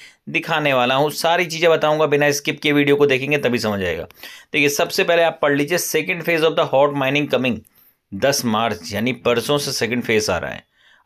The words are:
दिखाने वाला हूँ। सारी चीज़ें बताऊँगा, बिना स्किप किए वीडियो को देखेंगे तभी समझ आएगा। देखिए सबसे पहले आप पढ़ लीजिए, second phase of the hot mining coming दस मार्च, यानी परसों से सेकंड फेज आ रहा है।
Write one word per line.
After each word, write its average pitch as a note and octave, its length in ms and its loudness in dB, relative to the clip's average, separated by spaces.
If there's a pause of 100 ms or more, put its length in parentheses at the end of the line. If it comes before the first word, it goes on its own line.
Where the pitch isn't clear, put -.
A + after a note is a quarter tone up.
(300)
दिखाने D3+ 420 -2
वाला B2+ 220 2
हूँ। D3 180 0
सारी E3+ 340 0
चीज़ें D#3+ 240 0
बताऊँगा, D#3 360 2
बिना C#3+ 260 4
स्किप C#3+ 300 -4
किए D3 100 2
वीडियो C#3+ 240 4
को C#3+ 100 4
देखेंगे C3+ 320 0
तभी B2 200 0
समझ G#2 240 -2
आएगा। E2 240 -4 (460)
देखिए C#3+ 180 2
सबसे F3 340 -2
पहले E3+ 180 2
आप D#3+ 200 0
पढ़ C#3+ 140 2
लीजिए, D3 240 0
second E3 420 -4
phase D#3+ 220 0
of D#3+ 140 2
the D3+ 80 2
hot C#3+ 320 2
mining C#3+ 320 0
coming B2 260 0 (560)
दस C3+ 340 0
मार्च, A2 460 -2
यानी A2+ 200 -2 (100)
परसों A#2+ 360 0
से C#3 140 -6
सेकंड A#2+ 300 -4
फेज A2 280 0
आ F2+ 80 0
रहा C#2+ 120 -8
है। - 140 -16 (420)